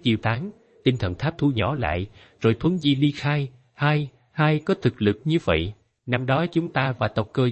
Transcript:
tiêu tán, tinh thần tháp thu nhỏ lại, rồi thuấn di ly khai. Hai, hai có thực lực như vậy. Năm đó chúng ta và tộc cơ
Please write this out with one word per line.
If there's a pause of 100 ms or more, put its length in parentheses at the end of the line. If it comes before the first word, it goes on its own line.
tiêu
tán, (340)
tinh
thần
tháp
thu
nhỏ
lại, (340)
rồi
thuấn
di
ly
khai. (260)
Hai, (300)
hai
có
thực
lực
như
vậy. (340)
Năm
đó
chúng
ta
và
tộc
cơ